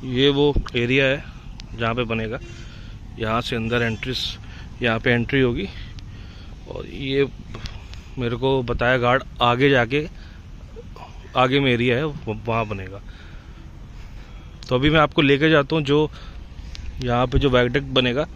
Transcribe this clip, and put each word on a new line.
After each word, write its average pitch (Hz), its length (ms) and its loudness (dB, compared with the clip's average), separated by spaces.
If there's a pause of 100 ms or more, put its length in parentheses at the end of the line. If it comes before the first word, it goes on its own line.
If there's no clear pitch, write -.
ये 131 240 4
वो 143 260 4 (220)
area 127 280 4
है 135 200 0 (540)
जहाँ 117 160 0
पे 123 100 0
बनेगा, 113 340 -4 (800)
यहाँ 113 220 0
से 120 160 -4
अंदर 113 260 0
entries, 117 560 -4 (440)
यहाँ 113 160 2
पे 127 120 2
entry 120 300 4
होगी। 131 280 2 (1000)
और - 180 -10
ये 135 420 0 (880)
मेरे 120 180 0
को 135 260 2
बताया 120 360 2
guard, 123 260 4 (180)
आगे 123 280 6
जाके, 139 380 4 (1300)
आगे 131 240 4
में 135 120 4
area 120 240 4
है, 135 80 0
वो 113 420 -6
वहाँ 113 200 0
बनेगा। 98 340 -8 (1700)
तो 127 60 0
अभी 135 160 4
मैं 156 100 6
आपको 151 220 4
लेके 143 280 6
जाता 151 260 4
हूँ, 156 80 0
जो 147 260 4 (960)
यहाँ 123 220 2
पे 135 120 2
जो 139 120 4
वायडक्ट 123 360 4
बनेगा 127 500 2